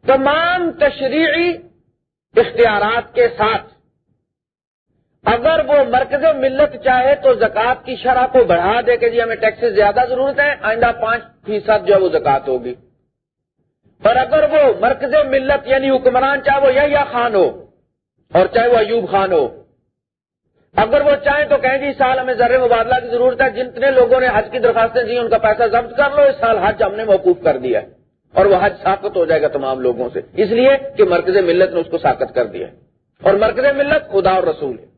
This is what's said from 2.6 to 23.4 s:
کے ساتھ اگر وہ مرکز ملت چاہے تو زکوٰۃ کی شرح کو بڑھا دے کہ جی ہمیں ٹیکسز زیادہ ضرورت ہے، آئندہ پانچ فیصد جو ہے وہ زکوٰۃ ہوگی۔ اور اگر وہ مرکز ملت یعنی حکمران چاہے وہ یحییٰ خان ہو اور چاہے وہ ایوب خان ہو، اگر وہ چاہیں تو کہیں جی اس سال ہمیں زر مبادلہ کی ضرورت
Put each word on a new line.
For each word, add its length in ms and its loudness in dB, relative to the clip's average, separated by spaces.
کے 120 2
ساتھ 300 -2
اگر 420 0
وہ 100 2
مرکز 360 -2
ملت 360 0
چاہے 380 2
تو 140 4
زکوٰۃ 480 -2
کی 120 -10
شرح 320 0
کو 180 4
بڑھا 400 0
دے 100 2
کہ 140 0
جی 120 -2
ہمیں 160 -4
ٹیکسز 360 -2
زیادہ 340 2
ضرورت 320 -2
ہے، 100 2
آئندہ 280 0
پانچ 220 -4
فیصد 400 -2
جو 80 4
ہے 60 6
وہ 100 0
زکوٰۃ 380 -2
ہوگی۔ 260 -6
اور 160 2
اگر 340 0
وہ 100 2
مرکز 340 -2
ملت 400 -2
یعنی 220 0
حکمران 540 0
چاہے 220 2
وہ 80 4
یحییٰ 380 0
خان 220 -2
ہو 120 4
اور 220 4
چاہے 140 2
وہ 100 4
ایوب 320 -2
خان 220 0
ہو، 120 2
اگر 280 2
وہ 120 4
چاہیں 220 0
تو 120 2
کہیں 200 0
جی 100 -4
اس 100 -6
سال 200 2
ہمیں 180 -4
زر 220 2
مبادلہ 420 2
کی 80 -12
ضرورت 320 0